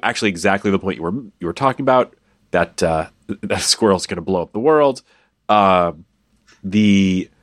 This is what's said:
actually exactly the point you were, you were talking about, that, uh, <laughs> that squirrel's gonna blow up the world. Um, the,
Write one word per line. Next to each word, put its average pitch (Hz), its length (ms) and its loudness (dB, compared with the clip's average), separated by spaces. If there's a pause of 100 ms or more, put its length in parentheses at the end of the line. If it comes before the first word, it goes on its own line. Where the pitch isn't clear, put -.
actually 113 260 -2
exactly 98 420 0
the 95 80 2
point 95 200 -6
you 76 40 -10
were, 87 120 -4 (260)
you 85 60 -8
were 82 80 -4
talking 135 280 -2
about, 127 320 0 (360)
that, 85 320 -2
uh, 82 240 0 (200)
<laughs> - 160 -10
that 98 200 -6
squirrel's 98 440 0
gonna 87 140 -8
blow 90 220 -4
up 80 100 -12
the 104 80 -8
world. 143 420 2 (460)
Um, 92 560 2 (580)
the, 98 680 2 (120)